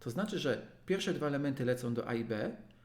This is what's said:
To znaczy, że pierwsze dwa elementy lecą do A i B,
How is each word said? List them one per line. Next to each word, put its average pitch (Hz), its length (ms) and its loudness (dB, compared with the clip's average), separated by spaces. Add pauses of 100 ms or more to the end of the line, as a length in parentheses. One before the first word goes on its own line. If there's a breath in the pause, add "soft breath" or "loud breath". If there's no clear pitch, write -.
To 123 100 -6
znaczy, 175 280 0
że 139 280 0 (200)
pierwsze 190 280 2
dwa 147 120 0
elementy 139 380 0
lecą 123 300 2
do 117 140 -2
A 120 60 0
i 117 100 0
B, 104 320 -2 (280 soft breath)